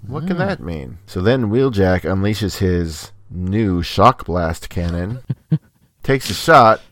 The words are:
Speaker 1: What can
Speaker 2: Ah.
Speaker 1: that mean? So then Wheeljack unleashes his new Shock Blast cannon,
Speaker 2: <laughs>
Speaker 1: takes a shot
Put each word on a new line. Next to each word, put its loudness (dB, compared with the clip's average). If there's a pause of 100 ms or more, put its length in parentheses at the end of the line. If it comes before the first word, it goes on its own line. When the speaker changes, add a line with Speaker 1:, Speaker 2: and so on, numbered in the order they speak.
Speaker 1:
What -8
can -4
Speaker 2:
Ah. 0
Speaker 1:
that -6
mean? -10
So -8
then 2
Wheeljack 2
unleashes -2
his -2 (180)
new -2
Shock 2
Blast -4
cannon, -4 (440)
Speaker 2:
<laughs> -20
Speaker 1:
takes -2
a -4
shot 6 (120)